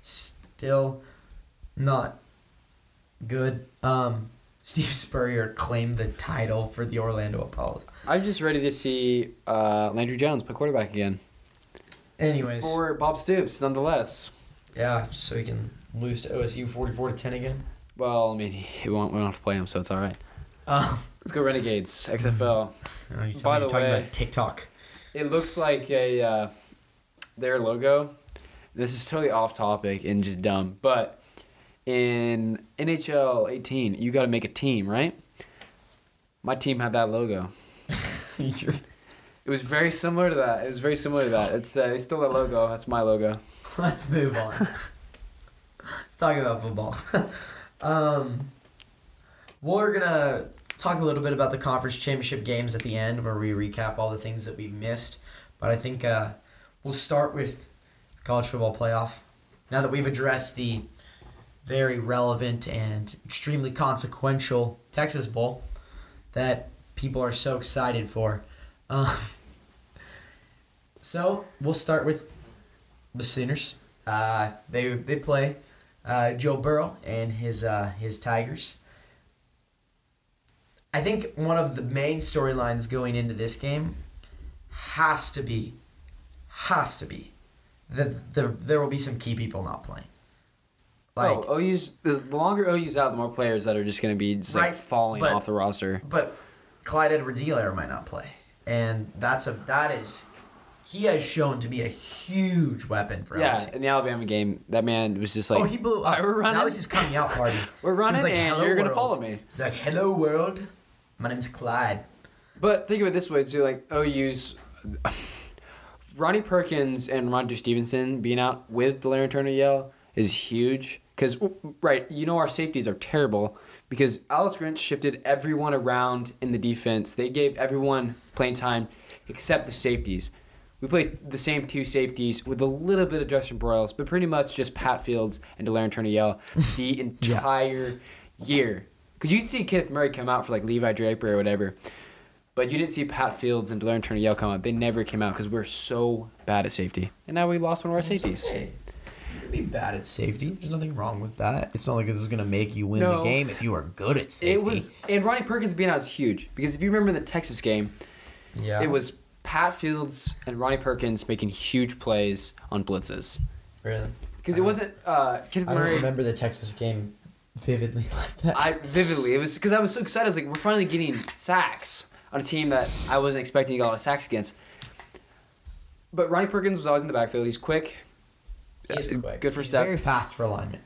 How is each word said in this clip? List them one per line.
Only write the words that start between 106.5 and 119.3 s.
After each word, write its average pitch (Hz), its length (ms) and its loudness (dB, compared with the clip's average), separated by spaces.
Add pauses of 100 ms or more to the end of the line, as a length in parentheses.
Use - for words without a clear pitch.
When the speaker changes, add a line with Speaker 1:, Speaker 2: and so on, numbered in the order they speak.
Speaker 1:
That - 60 4
was 220 140 2
his 175 100 -4
coming 160 280 0
out 147 140 2
party. 120 280 2 (120)
Speaker 2:
<laughs> - 140 -20
"We're 175 80 2
Speaker 1:
He 180 60 2
was - 20 2
Speaker 2:
running, 208 240 4
Speaker 1:
like, 175 100 4
Speaker 2:
and 165 220 4
Speaker 1:
"Hello, 165 100 4
Speaker 2:
you're 185 100 4
gonna - 120 4
Speaker 1:
world." - 100 0
Speaker 2:
follow 233 240 0
me." 110 240 -6
Speaker 1:
He's - 140 -16
like, 123 140 0
"Hello, 180 440 0
world. 170 480 2 (540)
My 120 100 -4
name's 123 180 -2
Clyde." 117 580 -2 (560)
Speaker 2:
But 202 260 2
think 208 140 2
of 202 80 4
it 165 40 -2
this 180 160 0
way, 143 140 2
too: 143 180 0
like, 131 300 0
O 151 100 2
U's, 135 540 0 (280)
<laughs> - 1300 -10
Ronnie 175 260 2
Perkins 147 680 0
and 127 220 0
Roger 123 240 0
Stevenson 120 640 0
being 120 180 0
out 127 320 -2
with 131 300 2
Delarrin 135 280 2
Turner-Yell 135 600 2 (240)